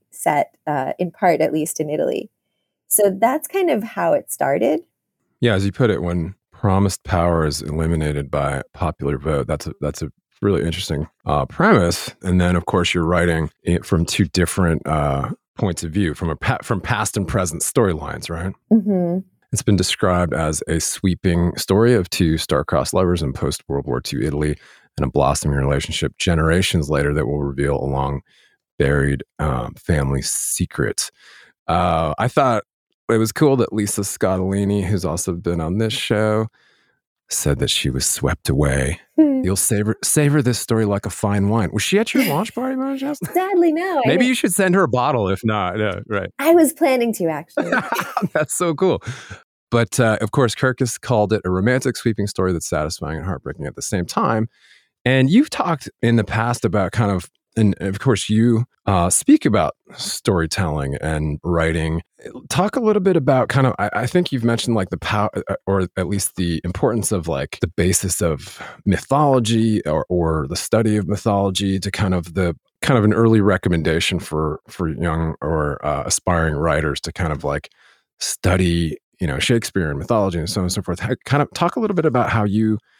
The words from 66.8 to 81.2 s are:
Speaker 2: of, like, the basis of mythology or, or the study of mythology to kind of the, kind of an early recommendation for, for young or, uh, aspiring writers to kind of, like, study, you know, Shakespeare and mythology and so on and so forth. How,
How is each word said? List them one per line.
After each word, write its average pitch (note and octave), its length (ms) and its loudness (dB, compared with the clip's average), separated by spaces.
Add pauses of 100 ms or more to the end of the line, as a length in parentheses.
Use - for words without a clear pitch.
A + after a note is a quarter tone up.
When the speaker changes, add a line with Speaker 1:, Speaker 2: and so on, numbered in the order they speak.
Speaker 2:
of, F2+ 160 -4
like, C#2 340 -4
the - 80 -2
basis F#2 540 0
of D#2 400 -4 (220)
mythology A2+ 1000 2
or, D2+ 240 0
or D#2+ 400 0
the E2+ 80 -6
study A2 400 2
of F#2+ 120 -2
mythology G2 720 0
to G2+ 100 -6
kind F#2+ 240 0
of E2+ 200 -4
the, F2 200 0 (280)
kind C3 160 4
of G#2 60 4
an G#2+ 80 4
early A2+ 280 6
recommendation F2 800 2
for, D#2 480 -4
for F2 200 -4
young D#2+ 520 -2
or, D2 440 -2
uh, D2 220 -2
aspiring E2 480 0
writers D2+ 460 0
to E2 120 -10
kind D#2+ 200 -2
of, C#2 100 -6
like, C#2+ 280 -4 (480)
study, F2 800 0 (240)
you F2+ 60 -2
know, C2+ 120 -2
Shakespeare G2 500 0
and C#2+ 100 -4
mythology G2 400 0
and D#2+ 120 -4
so G#2 100 -4
on F#2 40 0
and F2 80 -2
so G2 100 -4
forth. E2+ 160 -6
How, B2 160 -2 (100)